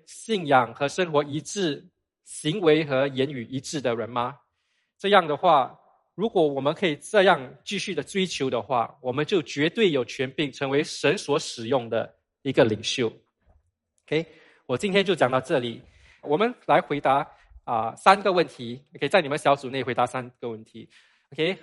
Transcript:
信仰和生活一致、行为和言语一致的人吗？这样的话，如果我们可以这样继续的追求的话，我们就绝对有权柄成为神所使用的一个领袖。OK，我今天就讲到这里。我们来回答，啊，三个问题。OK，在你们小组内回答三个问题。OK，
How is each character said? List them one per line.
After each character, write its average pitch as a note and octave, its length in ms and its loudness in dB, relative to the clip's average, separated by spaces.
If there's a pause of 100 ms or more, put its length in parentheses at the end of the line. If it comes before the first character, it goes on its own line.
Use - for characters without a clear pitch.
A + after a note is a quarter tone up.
信 F#3 420 -6
仰 B2 260 4
和 D3 140 -4
生 E3+ 240 -2
活 D3 140 2
一 D3 160 -6
致、 D#3+ 440 -6 (380)
行 F3 380 -6
为 D#3+ 240 4
和 C#3 220 0
言 C3+ 220 -2
语 B2 160 -8
一 C3 140 -8
致 C#3+ 220 -8
的 A#2+ 120 0
人 A2+ 160 -6
吗？ B2 280 -4 (600)
这 G3 120 -4
样 F#3+ 180 4
的 D3 80 0
话， D3 420 4 (360)
如 A3 160 -4
果 D#3+ 180 2
我 C#3 140 -2
们 C#3+ 120 0
可 F3+ 140 -2
以 D3 80 0
这 G3 280 2
样 D3+ 400 2
继 G3+ 160 -6
续 F#3 160 -8
的 C#3+ 80 -4
追 F#3+ 220 -2
求 C#3+ 240 -4
的 B2 120 -2
话， A#2 400 -2
我 B2+ 100 -6
们 D3 140 -2
就 F3+ 160 0
绝 C#3+ 280 -2
对 G#3+ 200 2
有 C3+ 160 0
权 C3 260 -6
柄 C#3+ 200 -4
成 C#3 180 -6
为 C#3+ 140 2
神 D3+ 340 -2
所 D3 220 -2
使 A#2 280 -10
用 A#2 220 0
的 A2+ 260 -4 (280)
一 C3+ 80 -4
个 C#3+ 120 6
领 G#2+ 200 0
袖。 - 280 -2 (960)
OK， D#3+ 180 -2 (440)
我 B2 100 -2
今 G3+ 140 -2
天 G3 120 4
就 F#3 120 0
讲 D3+ 160 2
到 E3 100 0
这 D#3+ 160 0
里。 A#2+ 240 -4 (400)
我 C#3+ 160 -2
们 A#3 160 2 (140)
来 D#3 120 6
回 D#3 220 -4
答， C3+ 260 2 (360)
啊， A2+ 320 -4
三 G3+ 260 6
个 G3+ 100 2
问 F3 160 2
题。 B2 320 -12 (160)
OK， C#3+ 140 -2
在 G3 100 4
你 D3+ 80 -2
们 C#3+ 80 -2
小 C#3+ 200 4
组 C3+ 120 -8
内 B2+ 140 -6
回 A#2+ 140 -4
答 B2 100 2
三 B2 240 -6 (100)
个 B2+ 80 -8
问 A2 160 -10
题。 A2 240 -20 (440)
OK， - 320 -2